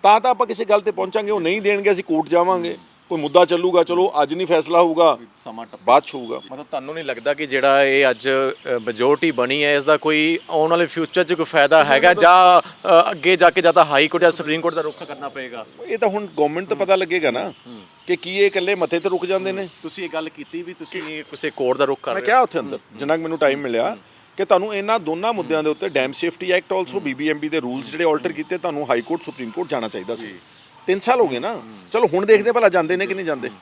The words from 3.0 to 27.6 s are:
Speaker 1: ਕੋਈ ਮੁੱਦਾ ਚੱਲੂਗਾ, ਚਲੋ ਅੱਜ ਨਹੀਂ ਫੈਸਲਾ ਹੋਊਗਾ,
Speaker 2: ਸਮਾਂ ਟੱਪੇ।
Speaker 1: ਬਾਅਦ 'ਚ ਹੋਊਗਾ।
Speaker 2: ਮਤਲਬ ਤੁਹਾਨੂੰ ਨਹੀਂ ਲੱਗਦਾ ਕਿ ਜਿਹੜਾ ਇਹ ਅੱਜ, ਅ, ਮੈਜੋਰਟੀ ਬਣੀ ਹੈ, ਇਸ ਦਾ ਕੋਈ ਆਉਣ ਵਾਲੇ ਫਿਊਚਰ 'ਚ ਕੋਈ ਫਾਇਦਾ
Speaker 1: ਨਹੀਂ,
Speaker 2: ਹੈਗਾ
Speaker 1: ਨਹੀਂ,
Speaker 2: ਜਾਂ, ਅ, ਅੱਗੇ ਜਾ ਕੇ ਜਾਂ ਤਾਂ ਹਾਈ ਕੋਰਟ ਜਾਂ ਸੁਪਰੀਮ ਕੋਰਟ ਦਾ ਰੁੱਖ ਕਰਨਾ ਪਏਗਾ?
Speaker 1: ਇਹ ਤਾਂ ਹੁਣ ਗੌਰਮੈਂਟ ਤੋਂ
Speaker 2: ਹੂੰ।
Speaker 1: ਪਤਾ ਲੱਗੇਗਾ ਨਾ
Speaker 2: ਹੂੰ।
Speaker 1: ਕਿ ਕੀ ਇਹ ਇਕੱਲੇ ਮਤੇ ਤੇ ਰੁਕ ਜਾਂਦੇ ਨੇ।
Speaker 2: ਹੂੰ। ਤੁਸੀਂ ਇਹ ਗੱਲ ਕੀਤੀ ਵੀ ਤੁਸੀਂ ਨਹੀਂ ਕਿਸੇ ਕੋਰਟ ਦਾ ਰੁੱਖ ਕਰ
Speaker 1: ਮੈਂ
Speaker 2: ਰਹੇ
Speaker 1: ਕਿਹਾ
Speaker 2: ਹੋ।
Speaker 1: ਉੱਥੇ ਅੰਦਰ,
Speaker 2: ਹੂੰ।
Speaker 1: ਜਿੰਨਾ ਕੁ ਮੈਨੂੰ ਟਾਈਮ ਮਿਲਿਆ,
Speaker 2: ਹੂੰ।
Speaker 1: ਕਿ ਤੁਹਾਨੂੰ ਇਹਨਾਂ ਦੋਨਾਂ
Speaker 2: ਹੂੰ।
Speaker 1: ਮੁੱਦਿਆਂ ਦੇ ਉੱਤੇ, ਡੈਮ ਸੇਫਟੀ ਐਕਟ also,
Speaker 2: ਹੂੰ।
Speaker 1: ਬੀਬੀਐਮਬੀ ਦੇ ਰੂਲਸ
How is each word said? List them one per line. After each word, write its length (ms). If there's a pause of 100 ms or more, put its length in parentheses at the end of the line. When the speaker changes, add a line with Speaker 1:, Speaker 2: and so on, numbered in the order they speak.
Speaker 1:
ਕੋਈ 120
ਮੁੱਦਾ 240
ਚੱਲੂਗਾ, 380
ਚਲੋ 300 (100)
ਅੱਜ 100
ਨਹੀਂ 140
ਫੈਸਲਾ 340
ਹੋਊਗਾ, 360 (200)
Speaker 2:
ਸਮਾਂ 280
ਟੱਪੇ। 200
Speaker 1:
ਬਾਅਦ 180
'ਚ 120
ਹੋਊਗਾ। 260 (100)
Speaker 2:
ਮਤਲਬ 200
ਤੁਹਾਨੂੰ 240
ਨਹੀਂ 100
ਲੱਗਦਾ 280
ਕਿ 140
ਜਿਹੜਾ 360
ਇਹ 260
ਅੱਜ, 200
ਅ, 560
ਮੈਜੋਰਟੀ 460
ਬਣੀ 320
ਹੈ, 120
ਇਸ 80
ਦਾ 140
ਕੋਈ 420 (100)
ਆਉਣ 200
ਵਾਲੇ 160
ਫਿਊਚਰ 380
'ਚ 100
ਕੋਈ 120
ਫਾਇਦਾ 380
Speaker 1:
ਨਹੀਂ, 80
Speaker 2:
ਹੈਗਾ 180
Speaker 1:
ਨਹੀਂ, 120
Speaker 2:
ਜਾਂ, 400
ਅ, 500
ਅੱਗੇ 260
ਜਾ 120
ਕੇ 120
ਜਾਂ 120
ਤਾਂ 120
ਹਾਈ 220
ਕੋਰਟ 140
ਜਾਂ 100
ਸੁਪਰੀਮ 300
ਕੋਰਟ 140
ਦਾ 60
ਰੁੱਖ 220
ਕਰਨਾ 260
ਪਏਗਾ? 360 (220)
Speaker 1:
ਇਹ 100
ਤਾਂ 120
ਹੁਣ 160
ਗੌਰਮੈਂਟ 440
ਤੋਂ 80
Speaker 2:
ਹੂੰ। 80
Speaker 1:
ਪਤਾ 100
ਲੱਗੇਗਾ 360
ਨਾ 180
Speaker 2:
ਹੂੰ। 320 (260)
Speaker 1:
ਕਿ 80
ਕੀ 220
ਇਹ 100
ਇਕੱਲੇ 280
ਮਤੇ 240
ਤੇ 100
ਰੁਕ 160
ਜਾਂਦੇ 260
ਨੇ। 100
Speaker 2:
ਹੂੰ। 80 (140)
ਤੁਸੀਂ 200
ਇਹ 100
ਗੱਲ 160
ਕੀਤੀ 320
ਵੀ 120
ਤੁਸੀਂ 300
ਨਹੀਂ 200
ਕਿਸੇ 260
ਕੋਰਟ 280
ਦਾ 80
ਰੁੱਖ 160
ਕਰ 120
Speaker 1:
ਮੈਂ 80
Speaker 2:
ਰਹੇ 40
Speaker 1:
ਕਿਹਾ 120
Speaker 2:
ਹੋ। 60
Speaker 1:
ਉੱਥੇ 160
ਅੰਦਰ, 180
Speaker 2:
ਹੂੰ। 200
Speaker 1:
ਜਿੰਨਾ 200
ਕੁ 60
ਮੈਨੂੰ 140
ਟਾਈਮ 220
ਮਿਲਿਆ, 300
Speaker 2:
ਹੂੰ। 80 (400)
Speaker 1:
ਕਿ 80
ਤੁਹਾਨੂੰ 300
ਇਹਨਾਂ 240
ਦੋਨਾਂ 300
Speaker 2:
ਹੂੰ। 60
Speaker 1:
ਮੁੱਦਿਆਂ 280
ਦੇ 60
ਉੱਤੇ, 200
ਡੈਮ 220
ਸੇਫਟੀ 400
ਐਕਟ 220
also, 200
Speaker 2:
ਹੂੰ। 100
Speaker 1:
ਬੀਬੀਐਮਬੀ 460
ਦੇ 100
ਰੂਲਸ 240